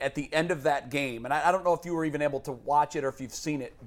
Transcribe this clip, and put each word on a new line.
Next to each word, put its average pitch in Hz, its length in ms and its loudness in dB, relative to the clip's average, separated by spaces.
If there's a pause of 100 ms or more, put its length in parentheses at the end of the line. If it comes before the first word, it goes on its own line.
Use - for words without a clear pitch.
at 139 140 -2
the 147 180 -4
end 160 160 4
of 151 140 -2
that 139 260 2
game. 123 360 -2
And 131 80 0
I, 151 160 4
I - 20 8
don't 185 120 2
know 175 100 4
if 165 120 -2
you 175 80 -4
were 160 120 0
even 147 180 -2
able 139 180 0
to 139 120 -6
watch 143 420 2
it 147 80 -2
or 135 60 0
if 135 120 -6
you've 123 120 -10
seen 147 280 -4
it 120 120 -10 (140)